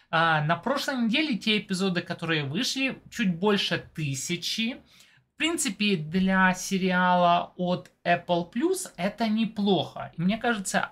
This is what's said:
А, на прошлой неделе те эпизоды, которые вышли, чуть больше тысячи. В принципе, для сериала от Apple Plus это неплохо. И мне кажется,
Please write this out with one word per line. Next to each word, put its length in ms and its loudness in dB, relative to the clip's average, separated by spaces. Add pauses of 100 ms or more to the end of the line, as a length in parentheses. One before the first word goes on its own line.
(100)
А, 340 2
на 120 2
прошлой 480 -2
неделе 340 0
те 200 0
эпизоды, 440 -2
которые 420 -4
вышли, 640 -4
чуть 300 0
больше 400 2 (160)
тысячи. 840 -4 (560)
В 60 -20
принципе, 580 0
для 560 2
сериала 1040 2
от 340 -2 (140)
Apple 480 0
Plus 440 -2
это 300 -2
неплохо. 920 0
И 20 -6
мне 160 2
кажется, 440 -2 (120)